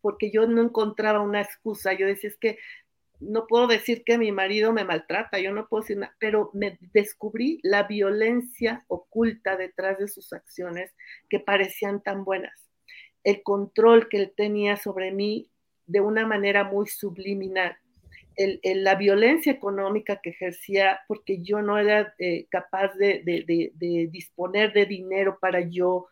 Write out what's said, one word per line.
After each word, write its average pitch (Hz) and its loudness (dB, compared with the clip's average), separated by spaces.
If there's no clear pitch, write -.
porque 208 -2
yo 220 4
no 233 4
encontraba 214 0
una 208 -2
excusa, 202 -6
yo 190 0
decía, 196 -4
"Es - -20
que 214 -2
no 220 -4
puedo 240 4
decir 233 0
que 233 4
mi 214 2
marido 208 0
me 214 0
maltrata, 185 -4
yo 190 -4
no 214 -8
puedo 220 -2
decir 202 -6
nada", - -10
pero 214 0
me 196 -6
descubrí 220 0
la 202 4
violencia 220 0
oculta 220 -2
detrás 185 -4
de 202 -6
sus - -16
acciones 175 -12
que 202 -2
parecían 202 0
tan 196 -6
buenas, - -8
el 202 2
control 220 6
que 208 -2
él 196 -2
tenía 208 0
sobre 190 -6
mí 208 -4
de 196 0
una 214 2
manera 202 2
muy 196 -2
subliminal, 190 -6
el, 196 -2
el, 190 0
la 196 6
violencia 220 4
económica 202 -4
que 170 -8
ejercía 190 -2
porque 190 -6
yo 208 -2
no 208 0
era, 208 2
eh, 175 -4
capaz 196 -2
de, 190 2
de, 170 -2
de, 170 0
de 170 -2
disponer 185 -2
de 208 4
dinero 190 -2
para 180 0
yo 180 -2